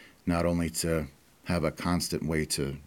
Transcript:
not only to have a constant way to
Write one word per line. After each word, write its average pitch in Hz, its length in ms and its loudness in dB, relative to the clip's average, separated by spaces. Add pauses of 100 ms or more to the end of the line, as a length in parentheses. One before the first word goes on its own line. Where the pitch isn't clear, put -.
(260)
not 85 200 2
only 85 240 2
to 80 380 0 (340)
have 87 220 0
a 76 80 2
constant 87 520 -2
way 78 220 2
to 69 300 -2 (100)